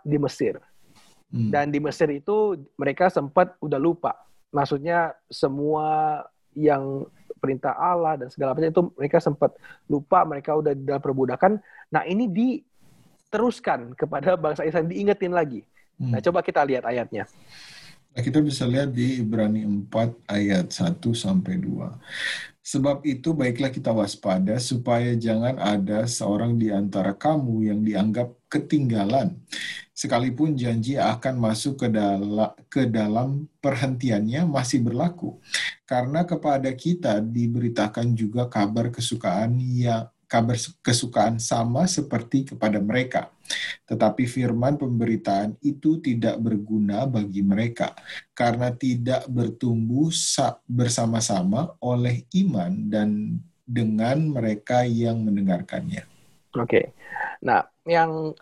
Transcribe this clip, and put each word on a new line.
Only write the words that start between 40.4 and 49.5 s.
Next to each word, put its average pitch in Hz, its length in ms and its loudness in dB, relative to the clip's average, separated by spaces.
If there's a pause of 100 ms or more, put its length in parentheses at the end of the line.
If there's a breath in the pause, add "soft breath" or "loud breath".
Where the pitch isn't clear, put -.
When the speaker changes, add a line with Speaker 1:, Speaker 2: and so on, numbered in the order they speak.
Speaker 2:
kesukaan 117 560 0
sama 120 480 0
seperti 139 640 -2
kepada 104 320 0
mereka. 127 480 -2 (560 loud breath)
Tetapi 117 400 2
firman 123 480 0
pemberitaan 113 880 0
itu 156 400 0
tidak 117 400 0
berguna 107 640 0
bagi 101 400 0
mereka, 113 480 0 (400 loud breath)
karena 120 400 0
tidak 123 560 0
bertumbuh 120 800 0